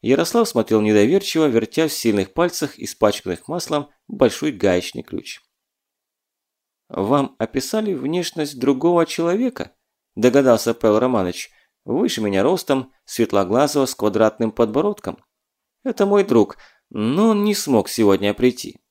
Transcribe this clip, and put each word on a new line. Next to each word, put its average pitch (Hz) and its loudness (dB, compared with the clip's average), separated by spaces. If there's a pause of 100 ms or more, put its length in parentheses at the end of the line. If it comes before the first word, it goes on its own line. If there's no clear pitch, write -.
Ярослав 165 2
смотрел 110 2
недоверчиво, 135 2
вертя 120 0
в 147 -6
сильных 101 -2
пальцах, 175 -4
испачканных - -4
маслом, 151 -6 (180)
большой 139 0
гаечный 92 -2
ключ. - -14 (1500)
"Вам 123 -2
описали 196 -4
внешность 151 -6
другого 147 2
человека?" 190 -4 (420)
догадался 120 4
Павел 110 2
Романович. 110 -2 (360)
"Выше 147 -2
меня 98 0
ростом, 135 -2 (100)
светлоглазого, 127 0
с 123 -8
квадратным 107 0
подбородком. 123 -2 (680)
Это 226 0
мой 202 4
друг, 117 2 (340)
но 143 0
он 208 0
не 208 0
смог 127 0
сегодня 101 2
прийти". 120 -2 (120)